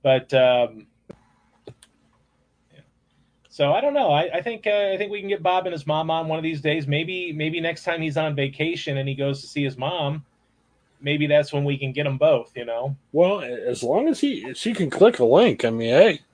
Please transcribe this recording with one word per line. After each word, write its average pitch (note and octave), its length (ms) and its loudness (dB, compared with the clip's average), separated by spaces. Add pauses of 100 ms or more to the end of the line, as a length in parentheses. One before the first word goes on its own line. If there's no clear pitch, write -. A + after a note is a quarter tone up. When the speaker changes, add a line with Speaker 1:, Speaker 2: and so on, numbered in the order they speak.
Speaker 1:
But, C3 320 2
um, B2 520 2 (1900)
yeah. - 80 -20 (680)
So C#3+ 240 0
I G3 80 2
don't C#4+ 140 0
know. B3 160 2
I, D#3+ 280 0
I - 20 0
think, A3 260 -8
uh, G#3 260 2
I F#3+ 40 -2
think G3+ 160 -6
we G#3 80 -8
can G3 80 -10
get F#3+ 140 -4
Bob F#3 240 2
and F3+ 60 -4
his D#3 140 -8
mom D#3+ 240 -2
on D#3+ 160 0
one D#3+ 120 -2
of D#3+ 40 -6
these D#3+ 180 -4
days. D3+ 280 -2
Maybe, E3+ 440 -4
maybe D#3 280 -4
next E3 240 -6
time E3+ 180 -2
he's D3+ 140 -4
on D#3 180 -2
vacation C#3+ 640 -4
and C3+ 100 -4
he C3+ 60 -6
goes C#3 280 -4
to - 40 -18
see C#3+ 160 -6
his C3+ 140 -4
mom, D3+ 480 -4 (760)
maybe D3 260 -2
that's D3 260 2
when C#3+ 120 0
we C#3+ 140 -2
can C3+ 140 -6
get D3 140 -2
'em C3+ 120 -2
both, C#3+ 380 2
you A#2+ 80 -10
know? A#2+ 320 -6 (160)
Speaker 2:
Well, F3+ 280 2
a-, A#2+ 280 -6
as B2 140 -4
long F#3 260 0
as D4+ 120 -2
he, C3+ 340 -4
she A3+ 200 -4
can D#3+ 160 -2
click A#3 280 6
a B2 60 4
link. C#3+ 400 6
I A#2 60 2
mean, A2+ 200 -2
hey. E3 300 6 (140)